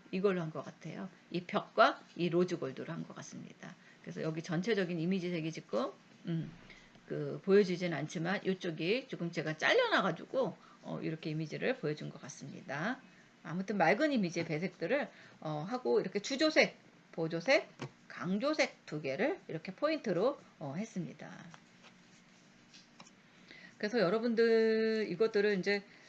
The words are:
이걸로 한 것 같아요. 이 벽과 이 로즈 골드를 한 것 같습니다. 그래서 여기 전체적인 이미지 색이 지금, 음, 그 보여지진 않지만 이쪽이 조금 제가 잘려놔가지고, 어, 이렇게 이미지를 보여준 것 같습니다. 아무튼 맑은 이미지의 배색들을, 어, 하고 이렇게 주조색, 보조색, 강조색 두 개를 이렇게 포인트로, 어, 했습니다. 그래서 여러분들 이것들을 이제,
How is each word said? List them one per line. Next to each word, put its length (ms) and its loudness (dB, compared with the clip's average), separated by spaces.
이걸로 300 2
한 100 -4
것 140 -6
같아요. 440 -12
이 140 -2
벽과 580 4
이 120 2
로즈 300 2
골드를 340 -6
한 140 -8
것 100 -16
같습니다. 580 -14
그래서 200 -8
여기 200 -4
전체적인 560 0
이미지 320 0
색이 220 -2
지금, 400 -4
음, 240 -2
그 380 -6
보여지진 500 4
않지만 500 -4
이쪽이 640 -2
조금 220 -6
제가 280 -4
잘려놔가지고, 1000 2
어, 200 -6
이렇게 280 -6
이미지를 480 -2
보여준 320 -6
것 120 -16
같습니다. 800 -8
아무튼 340 -4
맑은 340 6
이미지의 340 0
배색들을, 600 -2
어, 260 -4
하고 320 2
이렇게 200 -2
주조색, 560 4
보조색, 560 2
강조색 800 -2
두 140 -6
개를 380 -2
이렇게 260 -8
포인트로, 640 0
어, 180 -8
했습니다. 540 -8
그래서 220 0
여러분들 1120 4
이것들을 480 4
이제, 240 2